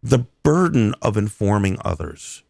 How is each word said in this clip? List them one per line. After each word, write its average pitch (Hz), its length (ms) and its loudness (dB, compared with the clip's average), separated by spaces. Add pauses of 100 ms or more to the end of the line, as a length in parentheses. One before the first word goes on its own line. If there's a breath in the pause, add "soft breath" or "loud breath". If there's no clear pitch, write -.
The 120 240 2 (160)
burden 147 600 2
of 110 140 0
informing 101 680 0
others. 85 640 -8